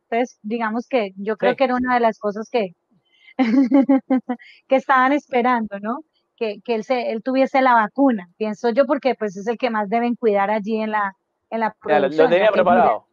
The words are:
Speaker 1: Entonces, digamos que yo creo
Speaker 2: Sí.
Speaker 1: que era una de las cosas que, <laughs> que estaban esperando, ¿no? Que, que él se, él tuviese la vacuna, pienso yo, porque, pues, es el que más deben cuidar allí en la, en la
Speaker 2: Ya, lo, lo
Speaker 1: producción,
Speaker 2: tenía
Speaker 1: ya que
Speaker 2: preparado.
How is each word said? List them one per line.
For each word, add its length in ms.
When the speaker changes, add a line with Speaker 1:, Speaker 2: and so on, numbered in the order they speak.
Speaker 1:
Entonces, 340
digamos 460
que 280
yo 200
creo 160
Speaker 2:
Sí. 40
Speaker 1:
que 80
era 100
una 200
de 60
las 200
cosas 280
que, 260
<laughs> 1000
que 80
estaban 360
esperando, 680
¿no? 240
Que, 280
que 120
él 80
se, 260
él 120
tuviese 400
la 120
vacuna, 640
pienso 340
yo, 160
porque, 300
pues, 200
es 120
el 100
que 120
más 180
deben 260
cuidar 360
allí 300
en 120
la, 240
en 100
la 60
Speaker 2:
Ya, 340
lo, 60
lo 20
Speaker 1:
producción, 220
Speaker 2:
tenía 160
Speaker 1:
ya 20
que 60
Speaker 2:
preparado. 580